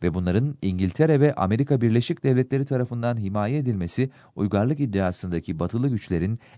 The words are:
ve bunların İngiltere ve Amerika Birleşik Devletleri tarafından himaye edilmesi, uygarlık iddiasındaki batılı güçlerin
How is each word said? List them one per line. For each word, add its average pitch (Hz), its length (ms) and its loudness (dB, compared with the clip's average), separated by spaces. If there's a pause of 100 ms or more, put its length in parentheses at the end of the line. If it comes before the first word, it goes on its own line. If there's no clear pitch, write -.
ve 87 100 0
bunların 95 480 0
İngiltere 98 580 2
ve 143 140 4
Amerika 113 480 0
Birleşik 117 420 0
Devletleri 135 420 2
tarafından 120 520 -2
himaye 104 400 -2
edilmesi, 120 520 -2 (260)
uygarlık 110 440 0
iddiasındaki 92 800 -2
batılı 117 300 0
güçlerin 98 500 -2 (180)